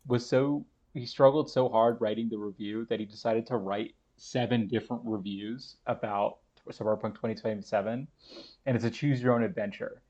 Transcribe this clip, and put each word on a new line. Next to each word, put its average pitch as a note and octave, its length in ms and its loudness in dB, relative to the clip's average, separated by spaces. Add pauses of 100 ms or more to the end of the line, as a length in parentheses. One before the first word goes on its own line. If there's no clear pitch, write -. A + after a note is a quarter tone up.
was B2 220 0
so, C#3+ 360 2 (300)
he B2 120 -8
struggled D3 420 6
so B2+ 200 2
hard A#2 320 4
writing A2 280 0
the A2 100 -4
review G#2 520 -6
that A2+ 100 0
he G#2+ 60 -6
decided A2+ 400 -2
to B2+ 100 -2
write G2+ 380 -4 (220)
seven A#2+ 500 0
different A#2 380 -2
reviews G#2 720 -6 (100)
about G#2+ 520 -2 (300)
Cyberpunk G#2+ 460 -2
twenty A2 220 -4
seventy-seven, A2 720 -2 (580)
and C3 100 2
it's A2+ 80 0
a A#2 60 0
choose C3+ 320 0
your B2 120 6
own A#2 100 4
adventure. - 640 -4